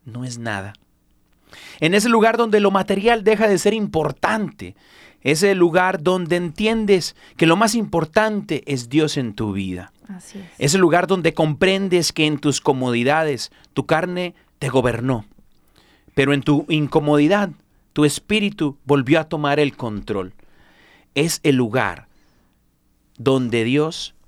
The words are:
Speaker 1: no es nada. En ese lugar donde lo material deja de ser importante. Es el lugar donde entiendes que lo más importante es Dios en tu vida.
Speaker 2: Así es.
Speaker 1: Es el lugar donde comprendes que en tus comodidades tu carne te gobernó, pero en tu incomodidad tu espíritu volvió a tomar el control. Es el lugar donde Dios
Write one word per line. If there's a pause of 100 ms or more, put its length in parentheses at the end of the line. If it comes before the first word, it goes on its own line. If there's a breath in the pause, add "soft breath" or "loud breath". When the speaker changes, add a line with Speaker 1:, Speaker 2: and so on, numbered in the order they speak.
Speaker 1:
no
es
nada. (1040 loud breath)
En
ese
lugar
donde
lo
material
deja
de
ser
importante. (460 soft breath)
Es
el
lugar
donde
entiendes (220 soft breath)
que
lo
más
importante (100)
es
Dios
en
tu
vida. (160)
Speaker 2:
Así
es. (140)
Speaker 1:
Es
el
lugar
donde
comprendes
que
en
tus
comodidades (240 soft breath)
tu
carne (240 soft breath)
te
gobernó, (880 soft breath)
pero
en
tu
incomodidad (440)
tu
espíritu
volvió
a
tomar
el
control. (840 soft breath)
Es
el
lugar (1080)
donde
Dios (120)